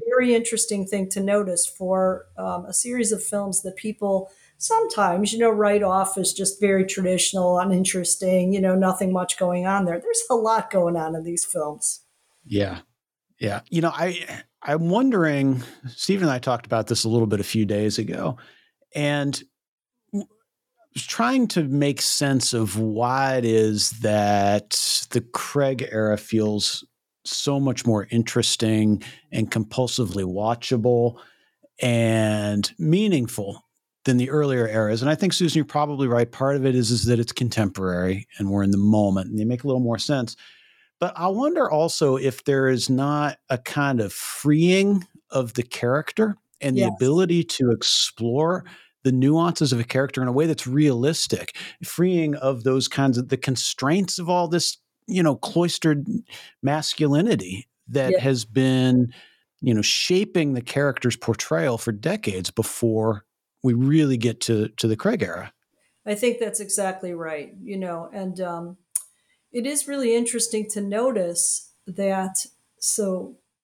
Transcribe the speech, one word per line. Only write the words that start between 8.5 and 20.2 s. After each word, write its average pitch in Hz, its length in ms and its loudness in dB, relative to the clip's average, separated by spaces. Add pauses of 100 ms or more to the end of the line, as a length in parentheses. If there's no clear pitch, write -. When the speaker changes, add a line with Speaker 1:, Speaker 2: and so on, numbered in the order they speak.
Speaker 1:
you 202 80 0
know, 185 160 4
nothing 185 360 2
much 180 240 -2
going 180 300 -2
on 196 180 2
there. 170 140 -2
There's 453 320 -2
a 247 60 2
lot 220 340 0
going 175 260 2
on 160 200 -4
in 160 80 -8
these 170 200 -4
films. - 580 -6 (440)
Speaker 2:
Yeah. 98 320 -2 (600)
Yeah. 104 280 -4
You 165 120 -2
know, 165 120 0
I, 170 520 -6 (180)
I'm 160 280 -2
wondering, 156 720 2 (240)
Stephen 190 400 0
and 135 40 0
I 123 60 -2
talked 120 280 -2
about 113 200 0
this - 160 0
a 113 60 -2
little 113 180 4
bit 104 140 0
a 98 40 -4
few 110 220 0
days 104 320 0
ago, 110 380 -4 (580)
and 147 480 -2 (720)
w-, 202 160 -6 (680)